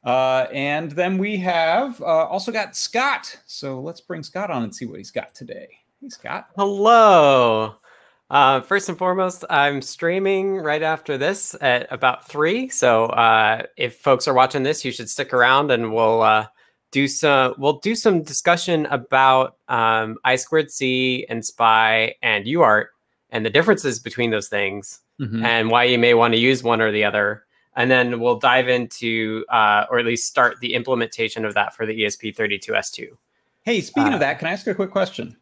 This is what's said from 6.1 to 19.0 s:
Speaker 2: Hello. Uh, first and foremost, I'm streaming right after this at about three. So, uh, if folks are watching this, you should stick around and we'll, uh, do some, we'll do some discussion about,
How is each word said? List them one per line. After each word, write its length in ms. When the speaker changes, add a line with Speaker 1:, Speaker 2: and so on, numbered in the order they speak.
Speaker 2:
Hello. 1200
Uh, 320
first 260
and 100
foremost, 520
I'm 320
streaming 760
right 260
after 360
this 420
at 320
about 340
three. 440
So, 380
uh, 560
if 220
folks 280
are 80
watching 300
this, 220
you 80
should 160
stick 240
around 380
and 220
we'll, 280
uh, 260
do 180
some, 480
we'll 220
do 160
some 280
discussion 640
about, 720